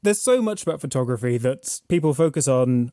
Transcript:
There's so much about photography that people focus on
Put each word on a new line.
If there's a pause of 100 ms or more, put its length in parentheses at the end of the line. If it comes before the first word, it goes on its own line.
There's
so
much
about
photography
that
people
focus
on